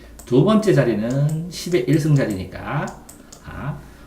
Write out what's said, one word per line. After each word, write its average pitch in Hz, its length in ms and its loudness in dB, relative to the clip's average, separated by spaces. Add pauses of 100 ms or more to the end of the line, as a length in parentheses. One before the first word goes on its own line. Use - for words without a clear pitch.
(240)
두 135 200 4
번째 208 280 4
자리는 139 800 0
십의 180 380 -2
일 151 120 4
승자리니까, 120 840 -2 (580)
아, 139 340 -10 (280)